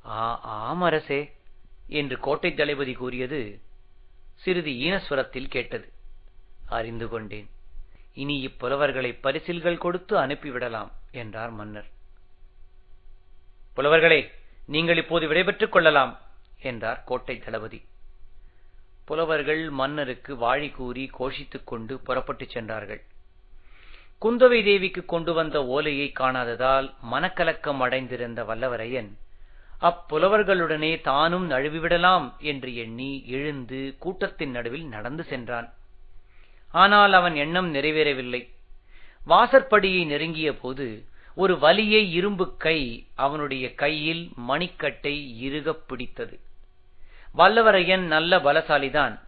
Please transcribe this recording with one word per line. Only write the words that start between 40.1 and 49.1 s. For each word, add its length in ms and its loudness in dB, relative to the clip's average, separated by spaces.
போது 480 -8
ஒரு 240 4
வலிய 400 6
இரும்பு 580 0
கை 580 -2
அவனுடைய 600 -2
கையில் 540 -2
மணிக்கட்டை 880 -4
இறுகப் 480 -6
பிடித்தது. 520 -10
வல்லவரையன் 680 8
நல்ல 340 4
பலசாலிதான். 880 2